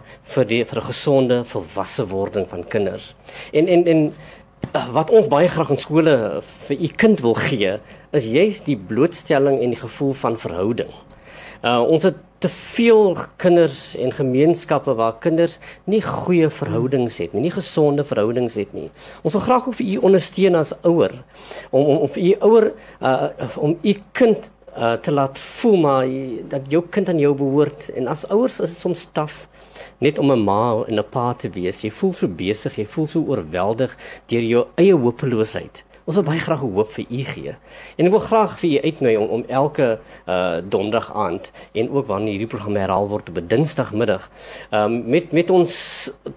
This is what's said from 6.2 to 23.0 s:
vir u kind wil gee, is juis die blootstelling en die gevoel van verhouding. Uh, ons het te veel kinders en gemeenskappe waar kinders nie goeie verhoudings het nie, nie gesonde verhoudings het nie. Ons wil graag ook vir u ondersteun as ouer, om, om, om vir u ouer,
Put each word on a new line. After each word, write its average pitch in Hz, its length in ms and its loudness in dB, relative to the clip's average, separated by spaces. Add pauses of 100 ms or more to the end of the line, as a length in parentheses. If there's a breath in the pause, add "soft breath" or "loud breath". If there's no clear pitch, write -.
vir 143 140 -4
u 160 60 -2
kind 220 320 4
wil 117 140 4
gee, 110 460 -2 (340 loud breath)
is 139 140 0
juis 185 340 2
die 143 140 -2
blootstelling 135 840 0
en 123 80 0
die 113 100 -4
gevoel 135 340 -4
van 117 220 -4
verhouding. 98 540 -4 (760 loud breath)
Uh, 120 160 2 (100)
ons 160 140 2
het 185 120 2 (240)
te 185 100 -2
veel 214 640 2 (220)
kinders 170 580 2
en 127 160 -4
gemeenskappe 143 840 0
waar 113 240 0
kinders 165 400 0 (260 loud breath)
nie 208 160 0
goeie 165 480 0
verhoudings 120 680 -2
het - 160 -6
nie, 101 80 -2
nie 170 100 -2
gesonde 147 520 0
verhoudings 117 520 -2
het 101 180 -6
nie. 82 160 -10 (340 loud breath)
Ons 156 100 -2
wil 196 80 0
graag 247 260 2
ook 240 80 -6
vir 240 180 -4
u 208 40 -2
ondersteun 185 580 2
as 156 180 0 (100)
ouer, 165 280 2 (580 loud breath)
om, 139 160 4
om, 147 120 4
om 147 120 0
vir 208 140 -4
u 175 180 4
ouer, 214 320 6 (280 loud breath)